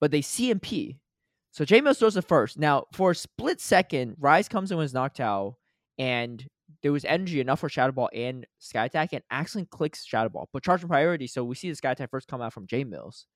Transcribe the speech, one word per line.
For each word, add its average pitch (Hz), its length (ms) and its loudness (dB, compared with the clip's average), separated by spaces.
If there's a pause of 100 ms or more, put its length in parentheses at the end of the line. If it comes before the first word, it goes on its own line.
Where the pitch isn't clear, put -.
but 147 120 2
they 147 100 2
C 240 300 0
M 196 80 0
P. 135 400 -6 (500)
So - 140 -4
Jay 208 160 8
Mills 285 180 4
throws 220 160 4
the 185 80 0
first. 139 380 2
Now, 147 320 2
for 185 180 2
a 170 60 4
split - 440 -6
second, 143 600 2
Rise 151 280 4
comes 190 220 -4
in 175 80 -2
with 156 60 0
his 127 100 -4
Noctowl, 110 640 -2 (420)
and 120 480 -4 (360)
there 147 100 2
was 143 120 0
energy 170 360 0
enough 131 180 0
for 151 100 -4
Shadow 135 240 2
Ball 127 220 -2
and 123 320 -6 (140)
Sky 110 240 -4
Attack, 156 300 -2
and - 180 -8
accidentally 170 400 -6
clicks - 320 -6
Shadow 113 240 0
Ball, - 240 -10
but 135 100 -10
charge 180 180 2
from 170 100 -10
priority, 151 360 2
so 123 180 -4
we 123 120 -6
see - 140 -8
the 151 60 -6
Sky 135 140 -2
Attack 127 220 -4
first 127 160 -8
come 127 120 -8
out 113 120 -8
from 98 160 -16
Jay 131 160 -2
Mills. 92 520 -14